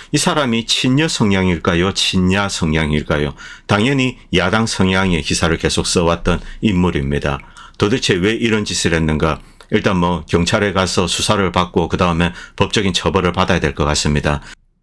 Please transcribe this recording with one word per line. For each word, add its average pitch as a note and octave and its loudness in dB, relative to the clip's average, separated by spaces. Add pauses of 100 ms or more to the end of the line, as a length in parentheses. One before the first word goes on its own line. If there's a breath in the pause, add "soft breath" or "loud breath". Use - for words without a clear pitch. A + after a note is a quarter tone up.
(120)
이 D3+ 2
사람이 C3+ 0
친여 C#3 2
성향일까요? F#2 2
친야 F#2 0
성향일까요? D2+ -2 (320 loud breath)
당연히 B2+ 0 (160 loud breath)
야당 F#2 2
성향의 F#2+ 0
기사를 E2+ 0
계속 E2 -2
써왔던 E2+ 0 (200 loud breath)
인물입니다. D2+ 0 (400 loud breath)
도대체 A2 0
왜 F#2+ 2
이런 A2 0
짓을 F2+ -2
했는가? D#2 0 (300 loud breath)
일단 G#2 2
뭐 F2 0
경찰에 G2 0
가서 F#2 0
수사를 G2 0
받고 F2 0
그 - -4
다음에 F2 0 (240 loud breath)
법적인 G2 0
처벌을 F2 0
받아야 F2+ 0
될 D2 0
것 D#2+ -2
같습니다. D2 0 (400 loud breath)